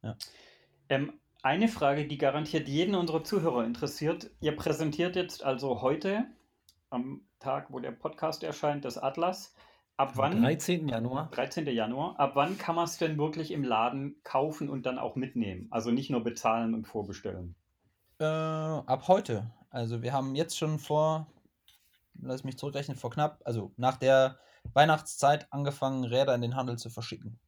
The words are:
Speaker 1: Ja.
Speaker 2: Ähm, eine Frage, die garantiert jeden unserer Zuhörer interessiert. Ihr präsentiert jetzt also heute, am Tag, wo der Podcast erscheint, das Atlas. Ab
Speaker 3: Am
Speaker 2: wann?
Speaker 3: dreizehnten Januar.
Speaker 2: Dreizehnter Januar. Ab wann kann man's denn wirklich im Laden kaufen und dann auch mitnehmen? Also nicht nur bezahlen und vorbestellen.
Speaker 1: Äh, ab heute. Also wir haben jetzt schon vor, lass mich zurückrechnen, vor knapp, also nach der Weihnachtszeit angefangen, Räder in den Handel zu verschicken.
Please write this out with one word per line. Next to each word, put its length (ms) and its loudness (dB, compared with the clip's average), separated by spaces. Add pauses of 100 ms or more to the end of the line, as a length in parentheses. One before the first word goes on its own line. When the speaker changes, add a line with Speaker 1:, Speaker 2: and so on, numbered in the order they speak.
Speaker 1:
Ja. 160 -6 (720)
Speaker 2:
Ähm, 240 0 (300)
eine 260 4
Frage, 380 0
die 100 -6
garantiert 500 0
jeden 280 2
unserer 280 0
Zuhörer 420 0
interessiert. 640 -4 (100)
Ihr 140 0
präsentiert 600 0
jetzt 280 -4
also 380 -2
heute, 440 0 (640)
am 320 -6 (180)
Tag, 320 -4
wo 80 -8
der 120 -8
Podcast 520 -6
erscheint, 400 -2
das 140 -6
Atlas. 580 -2 (420)
Ab 160 2
Speaker 3:
Am 40 -8
Speaker 2:
wann? 220 4
Speaker 3:
dreizehnten 500 2
Januar. 420 -2
Speaker 2:
Dreizehnter 400 -2
Januar. 480 0
Ab 160 4
wann 220 2
kann 180 -2
man's 220 0
denn 200 0
wirklich 340 -2
im 120 -2
Laden 600 0
kaufen 460 0
und 160 -4
dann 120 -2
auch 180 -4
mitnehmen? 540 -4
Also 220 0
nicht 180 0
nur 140 2
bezahlen 500 0
und 140 -4
vorbestellen. 680 -8 (640)
Speaker 1:
Äh, 60 -2
ab 840 -2
heute. 440 4 (180)
Also 320 -4
wir 120 -2
haben 220 0
jetzt 220 -2
schon 220 0
vor, 480 0 (920)
lass 240 -6
mich 140 -8
zurückrechnen, 400 -6
vor 120 -6
knapp, 360 -2
also 320 -4
nach 200 2
der 420 6 (340)
Weihnachtszeit 800 4
angefangen, 500 0
Räder 320 4
in 60 0
den 140 -2
Handel 220 -2
zu 120 -10
verschicken. 580 -10